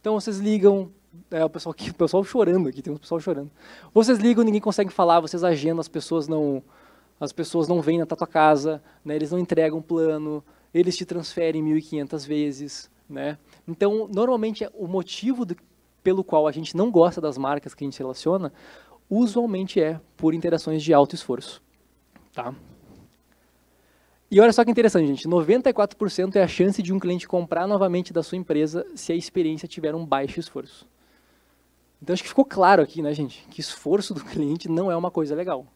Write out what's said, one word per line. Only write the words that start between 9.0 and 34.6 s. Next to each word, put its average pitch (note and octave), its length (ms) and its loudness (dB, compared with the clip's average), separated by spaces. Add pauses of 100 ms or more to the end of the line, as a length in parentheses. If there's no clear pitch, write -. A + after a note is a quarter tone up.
né, D3+ 100 -6
eles D3+ 160 -4
não F3+ 80 -2
entregam D#3+ 420 0
plano, D#3 600 -2 (300)
eles F3 240 2
te F3+ 80 -10
transferem E3 560 -4
mil D#3 160 0
e D#3 40 0
quinhentas D3+ 440 -8
vezes, D3 640 -6 (180)
né? C#3+ 300 -8 (300)
Então, G3+ 460 -2
normalmente, A3 600 -2
o F#3 140 -10
motivo G#3 580 -4
do, F3 100 -8 (460)
pelo F#3+ 220 2
qual D#3 240 2
a D3+ 40 0
gente E3 240 -10
não G#3 140 2
gosta F3 320 4
das C#3+ 160 -4
marcas C#3 380 -6
que - 80 -12
a - 20 -8
gente C3+ 80 -8
se - 80 -14
relaciona, D#3 500 -2 (560)
usualmente G#3 720 0
é D#3+ 220 0 (160)
por D#3+ 160 2
interações D#3+ 480 -2
de D3+ 100 0
alto C#3+ 220 6
esforço, - 480 -10 (720)
tá? B2 200 -8 (1800)
E G3 80 8
olha A3+ 120 10
só A#3 140 4
que A#3+ 60 0
interessante, G3+ 340 4
gente, C#3 220 -2
noventa F3 420 4
e A#3 40 0
quatro G3+ 220 0
por G#3 140 -4
cento F#3+ 280 -2
é G3 40 6
a F3 60 4
chance G3 340 0
de F3 100 -6
um F#3+ 60 -2
cliente F3+ 300 -4
comprar F3 400 -2
novamente F#3 440 0
da E3 120 -2
sua - 120 -8
empresa D#3 480 -2 (120)
se - 160 -10
a E3 40 -2
experiência D#3+ 520 -4
tiver D#3 260 -6
um E3 100 -8
baixo C#3 360 -4
esforço. - 480 -14 (1160)
Então, F3 140 -2
acho - 80 -8
que - 60 -14
ficou C4+ 140 2
claro F#3+ 380 4
aqui, D#3 220 -2
né, D3 100 -4
gente, C#3+ 380 -8
que E3 100 -14
esforço G3 500 -4
do D#3+ 140 -10
cliente D#3 420 -6